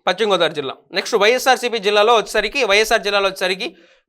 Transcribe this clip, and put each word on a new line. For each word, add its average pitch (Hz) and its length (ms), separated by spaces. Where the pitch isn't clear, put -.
పశ్చిమ 208 260
గోదావరి 165 200
జిల్లా. 139 200
నెక్స్ట్ 202 240
వైఎస్ఆర్సీపీ 240 640
జిల్లాలో 208 380
వచ్చేసరికి, 208 480
వైఎస్ఆర్ 214 380
జిల్లాలో 196 240
వచ్చేసరికి 190 520